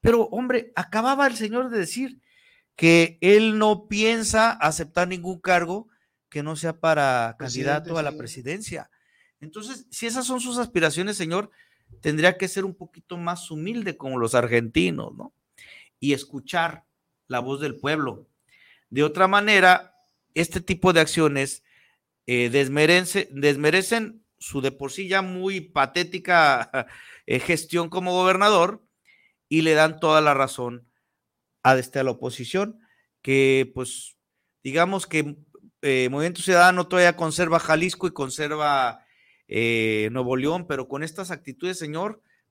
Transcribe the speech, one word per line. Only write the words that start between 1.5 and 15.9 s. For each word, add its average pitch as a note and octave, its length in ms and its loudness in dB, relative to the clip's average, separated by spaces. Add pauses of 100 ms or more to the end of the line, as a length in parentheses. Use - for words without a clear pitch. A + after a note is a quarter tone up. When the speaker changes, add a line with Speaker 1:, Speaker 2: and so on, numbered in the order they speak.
Speaker 1:
de A3+ 80 -4
decir A#3+ 420 -6 (560)
que E3 440 6
él G#3+ 380 6
no G#3+ 300 2
piensa A3 640 0
aceptar D#3+ 560 -2
ningún F3+ 320 -8
cargo F3+ 480 0 (400)
que D3 140 -8
no D#3 140 -8
sea D#3+ 220 -6
para C3 600 2
Speaker 2:
Presidente, B2+ 340 -6
Speaker 1:
candidato D#3+ 260 -4
a D#3 40 -2
la D3 100 -4
Speaker 2:
sí. D3+ 60 -14
Speaker 1:
presidencia. C#3 720 -12 (500)
Entonces, G#3+ 500 -16
si - 160 -8
esas B3 200 -4
son B3+ 140 -4
sus A#3+ 180 -6
aspiraciones, F3+ 580 -2
señor, F3+ 340 -4 (500)
tendría D#3+ 360 2
que F#3 120 -4
ser F#3+ 160 -6
un G3 100 -8
poquito - 420 -18
más E3+ 340 -8
humilde F#3 460 -8
como C3 220 -6
los A#2 160 0
argentinos, A#2+ 800 0
¿no? - 180 -18 (680)